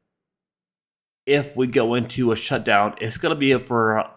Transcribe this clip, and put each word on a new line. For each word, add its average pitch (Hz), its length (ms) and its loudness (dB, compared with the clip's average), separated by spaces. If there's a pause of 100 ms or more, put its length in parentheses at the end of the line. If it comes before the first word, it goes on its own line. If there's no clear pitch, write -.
(1300)
if 143 320 0
we 127 80 2
go 120 300 2
into 120 360 0
a 110 40 0
shutdown, 107 640 0
it's 120 160 -6
gonna 160 160 -2
be 135 240 2
for 110 480 0 (120)